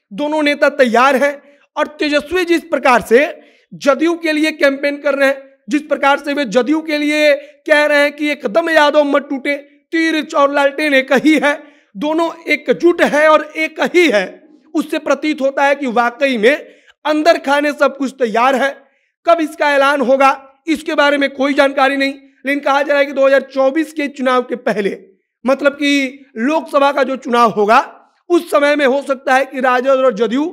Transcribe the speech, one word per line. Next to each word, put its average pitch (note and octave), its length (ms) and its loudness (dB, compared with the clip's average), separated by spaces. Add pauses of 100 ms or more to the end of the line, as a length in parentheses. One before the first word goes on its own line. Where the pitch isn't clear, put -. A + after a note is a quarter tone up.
(120)
दोनों D4+ 300 -4
नेता D4 260 0
तैयार C4 480 2
हैं। C#4 260 -2 (340)
और D4+ 100 -2
तेजस्वी D4+ 580 -4
जिस E4+ 160 0
प्रकार B3+ 400 0
से C4 260 2 (480)
जदयू C#4+ 400 0
के E4 180 -4
लिए D#4 200 -2
कैंपेन C#4+ 440 0
कर C#4+ 180 -2
रहे C#4 140 2
हैं, C#4 140 -4 (260)
जिस C#4 140 -2
प्रकार C#4 360 0
से C#4+ 140 -6
वे C#4+ 120 -2
जदयू B3 360 -2
के D#4 180 -4
लिए D4+ 360 2 (320)
कह D4 180 2
रहे D4 140 2
हैं C#4+ 140 0
कि D4 180 -4
एकदम D4 400 -2
यादव D4 340 4
मत C#4+ 260 -2
टूटे, C#4+ 240 -4 (380)
तीर D#4+ 340 -2 (100)
और C#4+ 180 2
लालटेन C#4+ 400 0
एक C4 200 0
ही C#4+ 240 4
है, D4 340 -2 (240)
दोनों D#4+ 340 -2 (180)
एकजुट D4+ 540 0
है D4 260 2
और D4+ 140 4 (140)
एक D#4 240 -4 (140)
ही F4 160 4
है, G3+ 320 -2 (320)
उससे D#4 240 -4
प्रतीत D4+ 420 -2
होता C4+ 240 -2
है C#4+ 100 2
कि C#4+ 120 -4
वाकई A#3+ 520 -2
में C4 280 2 (380)
अंदर D#4 340 2
खाने C#4+ 340 0
सब C#4 240 0
कुछ C4+ 220 -6
तैयार A#3+ 360 0
है। C4+ 160 0 (560)
कब E4+ 140 4
इसका D4+ 300 -2
ऐलान C#4 300 2
होगा, C4+ 300 4 (360)
इसके D#4+ 280 -4
बारे C#4+ 240 2
में C#4 120 0
कोई C#4 240 -2
जानकारी C#4 420 2
नहीं, C4+ 180 -2 (320)
लेकिन C#4+ 140 -2
कहा C#4+ 220 0
जा C#4+ 100 -2
रहा C#4+ 80 2
है C#4 60 0
कि D4 60 -8
दो C4+ 140 2
हज़ार C4+ 180 4
चौबीस C4+ 480 -2
के C#4+ 160 -6
चुनाव B3+ 340 -2
के B3 140 -8
पहले, G3+ 420 -4 (460)
मतलब C4+ 280 0
कि C#4 520 -2 (120)
लोकसभा C#4+ 560 0
का C#4 100 -2
जो C4 140 -4
चुनाव A#3+ 340 0
होगा, G#3+ 300 2 (500)
उस E4+ 200 0
समय D4 260 2
में C#4+ 100 2
हो C#4 160 0
सकता C4+ 320 -2
है C4 100 2
कि C4 160 -10
राजद B3+ 280 0
और C4 260 2
जदयू A#3 380 -2